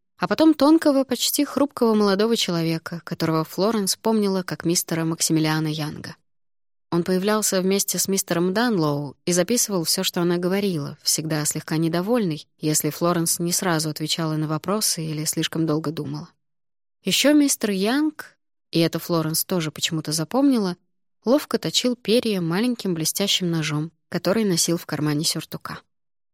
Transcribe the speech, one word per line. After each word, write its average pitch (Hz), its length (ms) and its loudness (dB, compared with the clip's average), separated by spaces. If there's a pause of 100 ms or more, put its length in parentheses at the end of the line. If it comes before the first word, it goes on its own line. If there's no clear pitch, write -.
(180)
а 180 100 -2
потом 311 260 6
тонкого, 285 500 6
почти - 420 0
хрупкого 254 500 2
молодого 208 400 4
человека, 165 720 -2
которого 160 380 0
Флоренс 196 520 -2
помнила 202 480 0
как - 220 -10
мистера 165 400 -2
Максимилиана 156 600 0
Янга. 151 480 -8 (760)
Он 170 120 0
появлялся 190 580 0
вместе 190 360 0
с - 120 -2
мистером 185 440 0
Данлоу 156 640 0 (100)
и 180 60 0
записывал 180 540 0
все, - 180 0
что - 180 -2
она 175 160 2
говорила, 175 640 -2
всегда 151 440 -2
слегка 156 320 -4
недовольный, 170 720 0 (120)
если 151 300 0
Флоренс 170 500 0
не 170 140 -2
сразу 160 360 0
отвечала 156 460 -4
на 156 120 -2
вопросы 170 580 -2
или 151 180 -6
слишком 165 420 -2
долго 156 260 -2
думала. 151 380 -10 (760)
Еще 262 300 4
мистер 285 380 4
Янг, 247 640 -2 (340)
и 165 80 2
это 165 200 2
Флоренс 160 460 -2
тоже 160 260 -2
почему-то 156 400 -4
запомнила, 202 640 2 (480)
ловко 247 340 2
точил 240 380 -2
перья 214 460 0
маленьким 190 520 0
блестящим 175 560 -2
ножом, 156 420 -2 (180)
который 196 340 0
носил 170 340 2
в - 80 -14
кармане 151 380 -2
сюртука. - 560 -8 (540)